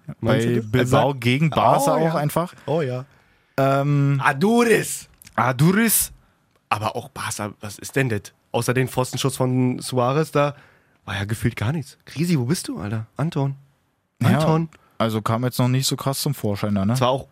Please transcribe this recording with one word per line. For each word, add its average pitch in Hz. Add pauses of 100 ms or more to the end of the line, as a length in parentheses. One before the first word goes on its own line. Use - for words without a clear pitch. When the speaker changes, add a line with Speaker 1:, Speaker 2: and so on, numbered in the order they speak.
(220)
Speaker 1:
Meinst -
Speaker 2:
Bei 113
Speaker 1:
du 120
das? 107
Speaker 2:
Bilbao 127
Speaker 1:
Also, 139
Speaker 2:
gegen 131
Barca 139
Speaker 1:
oh, -
ja. 160
Speaker 2:
auch 165
einfach. 160 (120)
Speaker 1:
Oh 160
ja. 127 (540)
Speaker 2:
Ähm, 139
Speaker 1:
Aduriz. 202 (260)
Speaker 2:
Aduriz. 156 (580)
Speaker 1:
Aber 107
auch 117
Barca, -
was 101
ist -
denn 135
das? 104 (300)
Außer 120
den 127
Pfostenschuss 127
von 127
Suarez, 131
da 143 (500)
war 101
ja 101
gefühlt 113
gar 107
nichts. 156
Grisi, 170
wo 120
bist 165
du, 269
Alter? 110 (100)
Anton. 139 (640)
Speaker 2:
Ja, 117 (100)
Speaker 1:
Anton. 160 (300)
Speaker 2:
also 110
kam 117
jetzt 127
noch 123
nicht 131
so 139
krass -
zum 147
Vorschein 104
da, 98
ne? 113
Speaker 1:
Zwar 127
auch 131